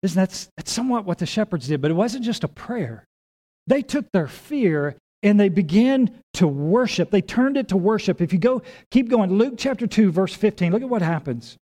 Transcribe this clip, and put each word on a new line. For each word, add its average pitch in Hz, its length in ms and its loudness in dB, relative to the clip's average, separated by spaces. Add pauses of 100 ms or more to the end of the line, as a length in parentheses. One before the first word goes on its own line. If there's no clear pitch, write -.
Isn't 185 160 0
that, - 280 -2 (100)
that's - 140 -12
somewhat 240 340 -2
what 175 120 -4
the 175 80 -4
shepherds 165 440 -4
did, 147 120 0
but 151 80 0
it 160 40 0
wasn't 226 320 -2
just 226 180 -4
a 151 60 -4
prayer. 165 560 -10 (640)
They 269 140 2
took - 300 -6
their 165 160 0
fear 156 720 -2 (260)
and 208 160 6
they 202 80 6
began 208 720 2 (120)
to - 120 2
worship. 160 640 0
They 202 120 2
turned 269 340 0
it 269 140 -2
to 190 80 0
worship. 202 420 0
If 175 140 0
you 190 40 2
go, 240 260 0 (280)
keep 247 160 2
going, 202 300 2
Luke 254 200 2
chapter 247 300 -4
two, 214 240 4
verse 180 240 0
fifteen, 180 380 0
look 233 80 0
at 262 80 -10
what 233 120 0
happens. 147 640 -4